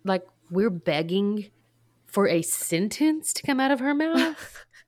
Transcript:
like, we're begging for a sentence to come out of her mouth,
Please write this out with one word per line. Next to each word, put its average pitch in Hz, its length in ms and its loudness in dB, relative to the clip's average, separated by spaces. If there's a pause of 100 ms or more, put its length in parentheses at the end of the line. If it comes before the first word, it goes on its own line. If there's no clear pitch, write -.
like, 190 200 0 (260)
we're 196 200 2
begging 180 800 -2 (560)
for 202 220 2
a 165 140 2
sentence 285 920 -2
to - 80 -6
come 269 180 0
out 269 100 2
of 269 100 0
her 285 140 0
mouth, 330 680 -2 (240)